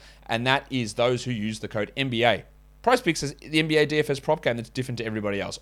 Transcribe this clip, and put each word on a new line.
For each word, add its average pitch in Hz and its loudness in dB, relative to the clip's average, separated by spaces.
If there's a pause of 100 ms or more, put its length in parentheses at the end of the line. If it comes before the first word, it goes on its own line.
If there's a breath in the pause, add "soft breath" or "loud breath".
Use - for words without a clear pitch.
(260 soft breath)
and 113 -2
that 135 2
is 120 -4
those 120 2
who 123 -4
use 110 -4
the 104 -8
code 104 -4
N 135 -2
B 117 2
A. 107 4 (380)
Prize 247 4
Picks 165 0
is 147 -4
the 151 -4
N 160 4
B 156 2
A 151 6
D 151 0
F 147 2
S 131 -2
prop 156 0
game 123 0
that's 113 -8
different 123 -6
to 117 -4
everybody 104 -2
else. 95 -6